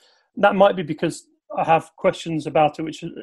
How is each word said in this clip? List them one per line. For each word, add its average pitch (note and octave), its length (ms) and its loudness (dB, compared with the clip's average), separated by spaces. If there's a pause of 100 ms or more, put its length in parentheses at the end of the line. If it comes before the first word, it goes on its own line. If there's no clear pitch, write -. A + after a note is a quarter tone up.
(360)
that G3+ 200 2
might G3 200 6
be F#3 80 -4
because D3+ 420 -6 (320)
I F3 60 -2
have D#3 320 0
questions E3 500 -4
about D3+ 320 2
it D#3+ 60 -8
which D3+ 200 -12 (200)